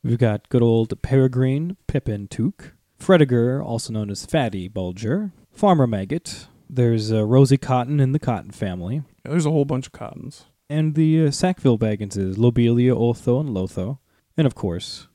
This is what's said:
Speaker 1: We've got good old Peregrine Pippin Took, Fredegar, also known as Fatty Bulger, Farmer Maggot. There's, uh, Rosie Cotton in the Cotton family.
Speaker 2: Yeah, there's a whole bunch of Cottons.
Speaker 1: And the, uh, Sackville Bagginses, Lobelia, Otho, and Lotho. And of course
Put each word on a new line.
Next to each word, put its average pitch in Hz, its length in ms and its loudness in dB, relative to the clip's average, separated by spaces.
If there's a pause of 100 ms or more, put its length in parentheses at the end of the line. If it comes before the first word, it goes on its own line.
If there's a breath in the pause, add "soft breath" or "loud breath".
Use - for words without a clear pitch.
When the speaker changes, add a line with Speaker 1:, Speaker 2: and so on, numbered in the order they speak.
Speaker 1:
We've 117 140 0
got 107 320 0
good 120 140 4
old 113 400 2
Peregrine 131 800 0
Pippin 104 420 -4
Took, - 460 -6 (260)
Fredegar, 131 640 4
also 113 300 -6
known 107 160 -4
as 98 160 -10
Fatty 104 420 -2
Bulger, 110 640 -6 (200)
Farmer 170 340 4
Maggot. 110 640 -8 (200)
There's, 117 440 0
uh, 110 140 2
Rosie 131 320 6
Cotton 127 420 -2
in 135 140 0
the 156 60 0
Cotton 104 300 -4
family. 98 540 -6 (200)
Speaker 2:
Yeah, - 80 -14
there's 160 140 0
a 151 60 0
whole 147 140 2
bunch 135 200 -6
of - 60 -20
Cottons. - 540 -16 (240)
Speaker 1:
And 156 260 -2
the, 156 320 4
uh, 143 40 0
Sackville 139 460 2
Bagginses, 101 600 -2
Lobelia, 120 580 4
Otho, 120 460 0
and 147 80 -4
Lotho. 95 500 -6 (380)
And 151 100 4
of - 80 0
course - 600 -8